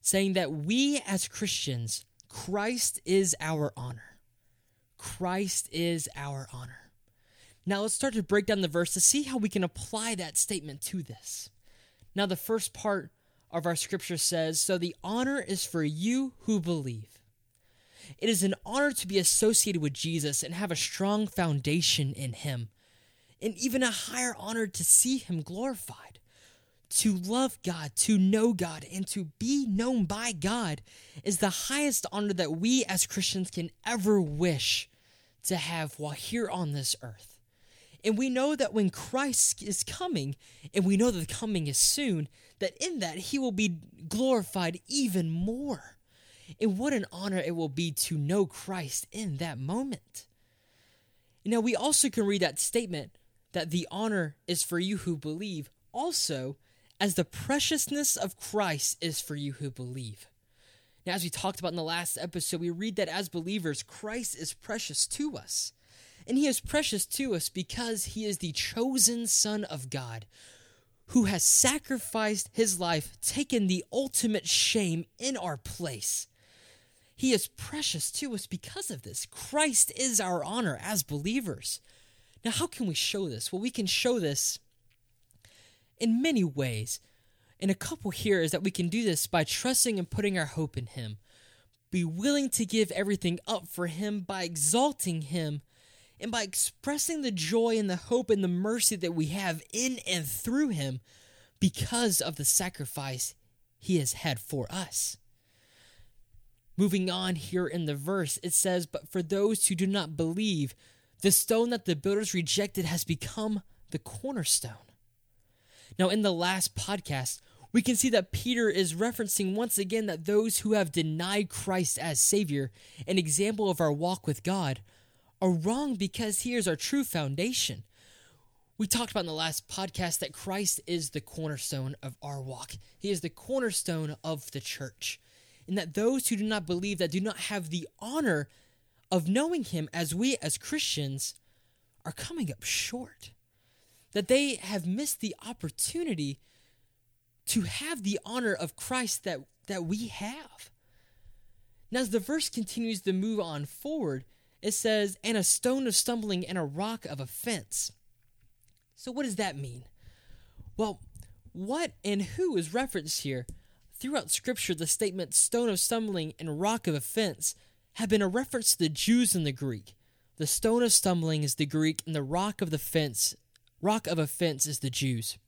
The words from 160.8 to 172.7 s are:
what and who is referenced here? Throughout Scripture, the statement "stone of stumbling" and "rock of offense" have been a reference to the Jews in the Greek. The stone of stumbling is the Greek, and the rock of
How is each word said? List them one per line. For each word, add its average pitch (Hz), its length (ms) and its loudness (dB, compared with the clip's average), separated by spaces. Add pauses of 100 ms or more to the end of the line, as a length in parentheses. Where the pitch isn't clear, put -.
what 247 520 -4
and 202 200 0
who 330 340 0
is 165 160 -2
referenced 202 480 -2
here? 127 240 -4 (480)
Throughout 269 380 -4
Scripture, - 420 0
the 160 140 -2
statement 190 480 0
"stone 233 340 4
of 185 100 2
stumbling" 202 600 0
and 156 200 -4
"rock 214 280 0
of 156 80 2
offense" - 580 -2 (400)
have 220 160 -2
been 208 140 6
a 190 40 4
reference 233 440 0
to - 80 2
the 165 100 4
Jews 226 460 4
in 170 80 2
the 147 80 2
Greek. 131 420 -6 (440)
The 151 100 -2
stone 226 340 2
of 233 100 4
stumbling 160 520 4
is 139 120 -2
the 151 120 0
Greek, 156 400 0
and 160 80 -4
the 143 80 -2
rock 180 360 -2
of 170 120 -2